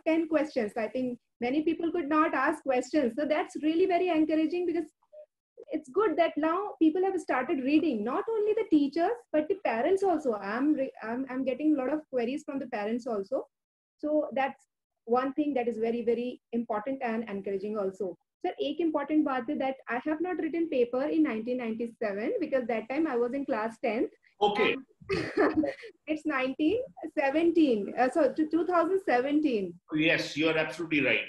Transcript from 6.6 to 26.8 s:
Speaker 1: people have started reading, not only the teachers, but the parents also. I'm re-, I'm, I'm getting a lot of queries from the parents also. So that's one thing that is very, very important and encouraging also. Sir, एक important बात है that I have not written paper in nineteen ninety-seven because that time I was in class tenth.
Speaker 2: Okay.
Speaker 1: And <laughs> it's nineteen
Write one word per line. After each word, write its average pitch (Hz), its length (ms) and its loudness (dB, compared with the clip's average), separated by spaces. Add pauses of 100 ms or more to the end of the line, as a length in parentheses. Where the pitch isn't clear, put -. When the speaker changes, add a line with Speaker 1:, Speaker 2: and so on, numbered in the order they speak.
Speaker 1:
people 330 240 4
have 370 160 0
started 254 440 -2
reading, 277 400 2
not 285 260 -2
only 427 240 0
the 427 160 -2
teachers, 330 420 2 (200)
but 302 160 0
the 381 80 0 (100)
parents 294 380 2
also. 294 300 2
I'm 220 400 0
re-, 269 180 -2 (100)
I'm, 240 280 -6
I'm 254 160 -4
getting 285 300 2
a - 40 0
lot 262 140 -2
of 311 80 -2 (100)
queries 254 340 -2
from 277 140 -6
the 269 80 -8
parents 226 400 -4
also. 226 400 -4 (520)
So 302 340 0
that's 262 340 -4 (380)
one 254 280 0
thing 294 200 0
that 240 140 0
is 220 100 -2
very, 233 260 -2
very 240 380 -2 (100)
important 240 500 -4
and 226 280 -4
encouraging 196 480 -6
also. 190 400 -4 (280)
Sir, - 60 -2 (100)
एक 302 200 -4
important 302 420 2
बात 262 260 -2
है 294 100 -2
that 269 160 -2 (120)
I 233 160 -4
have 302 160 -2
not 359 180 -4
written 330 320 -2
paper 254 340 0
in 311 200 2
nineteen 247 360 -2
ninety-seven 226 840 -4
because 262 260 -2
that 220 220 -4
time 311 180 0
I 262 80 -2
was 240 180 0
in 277 120 -4
class 226 360 -4
tenth. 226 280 0 (320)
Speaker 2:
Okay. 415 340 4 (600)
Speaker 1:
And 311 280 2 (240)
<laughs> - 180 -20
it's 302 180 -4
nineteen 302 560 0 (360)